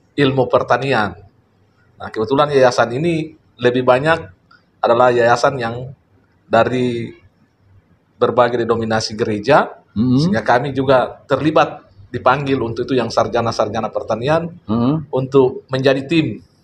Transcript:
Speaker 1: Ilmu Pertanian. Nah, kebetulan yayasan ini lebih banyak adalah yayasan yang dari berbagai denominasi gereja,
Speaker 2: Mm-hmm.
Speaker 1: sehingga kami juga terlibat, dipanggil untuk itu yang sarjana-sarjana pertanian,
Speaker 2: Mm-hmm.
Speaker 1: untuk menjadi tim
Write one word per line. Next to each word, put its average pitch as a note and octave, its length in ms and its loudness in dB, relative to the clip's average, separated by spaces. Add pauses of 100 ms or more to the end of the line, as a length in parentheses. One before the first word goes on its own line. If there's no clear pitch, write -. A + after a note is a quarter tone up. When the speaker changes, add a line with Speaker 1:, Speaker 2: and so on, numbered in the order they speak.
(160)
Speaker 1:
Ilmu C3 360 0
Pertanian. A#2+ 640 0 (800)
Nah, - 160 -16
kebetulan C3+ 400 0
yayasan B2 480 4
ini D#3+ 320 -2 (240)
lebih B2 320 0
banyak D3 320 2 (640)
adalah A#2+ 320 4
yayasan C3+ 400 2
yang B2 400 -8 (480)
dari A#2 720 0 (1040)
berbagai A#2+ 480 2
denominasi A2 480 -2
gereja, A2+ 560 0 (240)
Speaker 2:
Mm-hmm. B2 240 2
Speaker 1:
sehingga F#3 240 0
kami B2+ 320 0
juga C3 560 0
terlibat, D3 560 -2 (240)
dipanggil C3+ 480 0
untuk A#2 240 -6
itu B2 160 0
yang A2+ 80 -2
sarjana-sarjana A2 800 -2
pertanian, C3+ 640 -4 (160)
Speaker 2:
Mm-hmm. B2+ 480 -2
Speaker 1:
untuk C3+ 560 2
menjadi C3 320 0
tim C3+ 400 -2 (200)